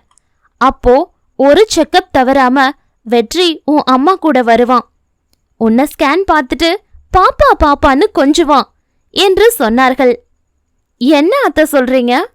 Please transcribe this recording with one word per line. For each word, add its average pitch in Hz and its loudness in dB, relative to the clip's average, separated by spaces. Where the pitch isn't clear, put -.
அப்போ 247 0
ஒரு 285 4
செக்கப் 359 -2
தவறாம 262 0
வெற்றி 233 -2
உன் 294 0
அம்மா 269 0
கூட 311 -2
வருவான், 233 0
உன்னை 226 0
ஸ்கேன் 311 -2
பார்த்துட்டு 311 -2
பாப்பா 508 2
பாப்பான்னு 294 0
கொஞ்சுவான்" 285 0
என்று 381 0
சொன்னார்கள். 247 0
"என்ன 294 0
அத்தை 311 -2
சொல்றீங்க? 254 -2